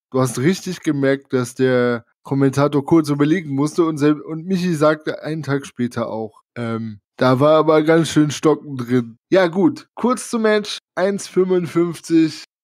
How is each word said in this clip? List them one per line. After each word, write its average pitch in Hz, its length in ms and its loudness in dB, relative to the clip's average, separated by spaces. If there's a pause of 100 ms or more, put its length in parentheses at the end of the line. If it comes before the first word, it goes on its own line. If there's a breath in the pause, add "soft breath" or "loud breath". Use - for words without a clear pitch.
(120)
du 131 80 0
hast 127 200 0
richtig 175 420 -2
gemerkt, 139 500 -2
dass 127 220 -2
der 123 520 0 (180)
Kommentator 139 600 0
kurz 156 260 2
überlegen 151 440 0
musste 147 320 0
und 160 120 -4
sel-, 147 240 2
und 160 240 -12
Michi 180 280 -2
sagte 151 480 0
einen 156 220 -8
Tag 139 220 -2
später 117 440 -6
auch, 110 320 -10 (140)
ähm, 113 440 -8 (180)
da 131 240 2
war 156 160 6
aber 156 260 4
ganz 160 260 2
schön 151 220 2
Stocken 147 460 -2
drin. 117 400 -2 (120)
Ja 180 180 4
gut, 165 480 0
kurz 247 340 -4
zum 226 140 -4
Match, 214 340 0 (180)
eins 190 320 -4
fünfundfünfzig, 165 1160 0 (180)